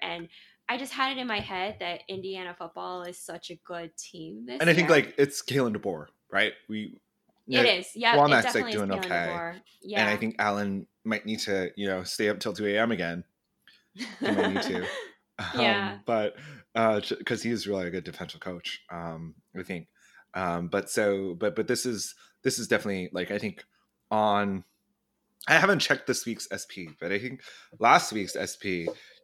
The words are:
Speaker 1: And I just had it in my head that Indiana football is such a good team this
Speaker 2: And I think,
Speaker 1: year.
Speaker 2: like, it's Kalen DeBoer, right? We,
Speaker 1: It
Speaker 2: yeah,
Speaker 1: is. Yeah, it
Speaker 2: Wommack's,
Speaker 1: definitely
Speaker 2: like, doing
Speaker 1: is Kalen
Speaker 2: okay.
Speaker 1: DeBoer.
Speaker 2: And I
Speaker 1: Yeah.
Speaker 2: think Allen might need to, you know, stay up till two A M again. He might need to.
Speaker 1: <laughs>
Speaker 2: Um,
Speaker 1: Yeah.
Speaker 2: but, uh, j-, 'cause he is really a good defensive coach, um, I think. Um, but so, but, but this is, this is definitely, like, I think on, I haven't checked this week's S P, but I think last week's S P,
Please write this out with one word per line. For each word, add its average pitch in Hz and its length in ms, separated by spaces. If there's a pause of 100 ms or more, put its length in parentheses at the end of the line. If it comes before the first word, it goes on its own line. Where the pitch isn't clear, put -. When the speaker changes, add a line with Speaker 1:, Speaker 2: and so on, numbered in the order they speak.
Speaker 1:
And 170 260 (400)
I 240 80
just 262 160
had 269 200
it 262 60
in 254 80
my 214 140
head 202 400
that 175 280
Indiana 190 480
football 180 460
is 180 160
such - 320
a 170 60
good 170 400
team 160 500
this 127 140
Speaker 2:
And 165 80
I 165 60
think, 165 140
Speaker 1:
year. 160 100
Speaker 2:
like, - 200
it's 143 240
Kalen 123 340
DeBoer, 90 300 (240)
right? 101 220 (160)
We, 107 160
Speaker 1:
It - 160 (460)
Speaker 2:
yeah, 254 160
Speaker 1:
is. 190 320
Yeah, 233 200
it - 40
Speaker 2:
Wommack's, 143 280
Speaker 1:
definitely 110 300
Speaker 2:
like, 101 120
doing - 20 (100)
Speaker 1:
is 92 60
Kalen - 0
Speaker 2:
okay. 165 260
Speaker 1:
DeBoer. 170 200
Speaker 2:
And 185 100 (460)
I - 40
Speaker 1:
Yeah. - 40
Speaker 2:
think 110 220
Allen 101 480 (180)
might 110 200
need 107 160
to, 95 360
you 101 120
know, 92 140
stay 104 260
up 101 120
till 110 120
two 104 140
A 101 120
M 117 140
again. 87 320 (720)
He 214 100 (160)
might 143 320
need - 100
to. 92 300
Speaker 1:
<laughs> 554 40 (580)
Speaker 2:
Um, 254 60
Speaker 1:
Yeah. 202 440
Speaker 2:
but, 107 300 (400)
uh, 110 240
j-, 104 160 (100)
'cause 117 200
he 117 80
is 104 160
really 98 180
a 87 40
good 87 120
defensive 85 380
coach, - 500
um, 82 460 (200)
I 92 60
think. 87 240 (480)
Um, 87 320
but 98 240
so, 98 440
but, 90 200
but 107 140
this 123 180
is, 113 300 (260)
this - 160
is 113 80
definitely, 98 460
like, 90 180
I 101 80
think 104 260 (460)
on, 101 540 (800)
I 151 80
haven't 175 240
checked - 300
this - 180
week's 113 240
S - 180
P, 87 200 (100)
but 87 140
I 101 80
think 127 220 (360)
last 127 340
week's 104 220
S - 220
P, 90 320 (360)